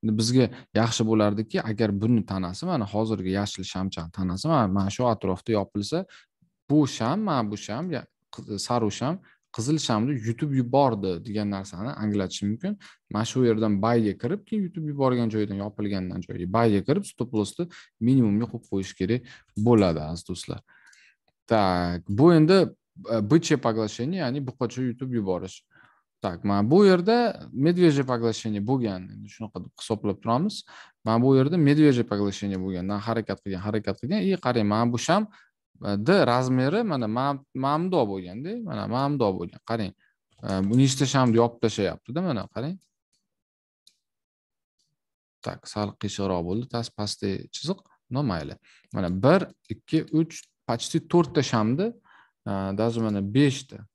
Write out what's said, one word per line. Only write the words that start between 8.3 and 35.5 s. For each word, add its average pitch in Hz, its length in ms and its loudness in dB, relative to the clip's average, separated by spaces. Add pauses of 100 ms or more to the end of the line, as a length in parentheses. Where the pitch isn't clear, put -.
qiz-, 104 340 -10
sariq 117 320 0
sham, 156 220 -4 (320)
qizil 139 240 -2
shamni 127 400 0 (100)
yutib 143 320 -2
yubordi 120 520 2 (140)
degan 104 280 -4
narsani 98 380 -8 (120)
anglatishi 101 460 -2
mumkin. 185 280 -4 (360)
Mana 107 120 0
shu 127 200 2
yerdan 107 360 2
buyga 110 400 2
kirib, 165 260 -4
keyin 214 200 -2
yutib 160 240 -8
yuborgan 123 380 2
joydan, 104 360 -2
yopilgandan 95 600 -4
joyga 87 220 -8 (100)
buyga 110 300 6
kirib, 196 180 0
stop 120 320 -8
lossni 107 300 -2 (340)
minimumga 117 520 2
qo'yib 117 180 -12
qo'yish 95 260 -4
kerak 110 240 0 (360)
bo'ladi, 104 420 4 (100)
aziz 87 200 -10
do'stlar. - 340 -10 (840)
Так, 90 640 2
bu 143 240 6
endi, 160 240 6 (560)
e, - 20 0 (160)
бычье 160 260 4
поглощение, 117 640 -2
ya'ni 135 280 -4
buqacha 127 340 -6
yutib 127 300 -6
yuborish. 95 500 -4 (600)
Так, 87 220 -6
mana 101 280 2
bu 202 140 8
yerda 196 640 2
медвежье 156 520 4
поглощение 113 580 -2
bo'lgan. 107 400 -2 (100)
Endi 104 180 -16
shunaqa 104 300 -12
deb - 120 -14 (100)
hisoblab 104 420 -4
turamiz. 135 400 -2 (400)
Mana 113 200 2
bu 135 120 6
yerda 143 220 4
медвежье 143 460 6
поглощение 101 540 -2
bo'lgan. 92 300 -4
Na 101 120 -4
harakat 107 440 -4
qilgan, 95 160 -6
harakat 104 420 -4
qilgan. 190 220 -2
И 190 140 0
qarang, 120 300 0
mana 113 260 2
bu 120 40 -2
sham, 196 300 0 (560)